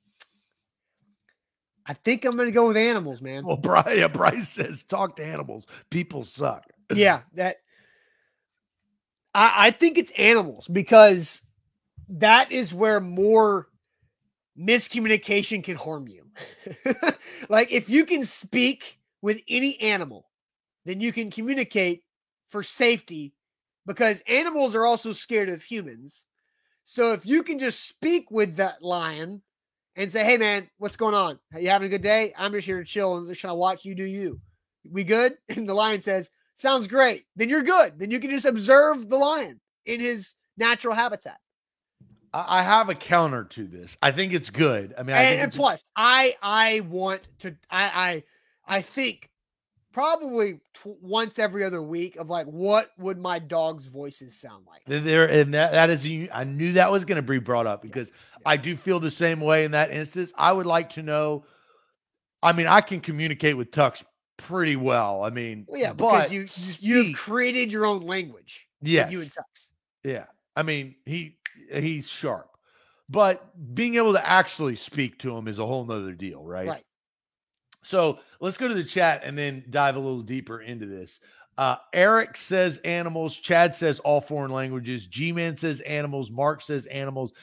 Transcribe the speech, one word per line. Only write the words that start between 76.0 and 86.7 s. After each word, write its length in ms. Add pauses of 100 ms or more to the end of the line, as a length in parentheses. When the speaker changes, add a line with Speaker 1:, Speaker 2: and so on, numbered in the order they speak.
Speaker 2:
deal, 320
right? 240
Speaker 1:
Right. 160 (960)
Speaker 2:
So 360 (220)
let's 160
go 120
to 60
the 100
chat 400
and 120
then 340
dive 260
a 40
little 220
deeper 380
into 260
this. 340 (380)
Uh, 180 (160)
Eric 440
says 420
animals. 580
Chad 380
says 260
all 200
foreign 320
languages. 540
G-Man 500
says 240
animals. 500
Mark 320
says 240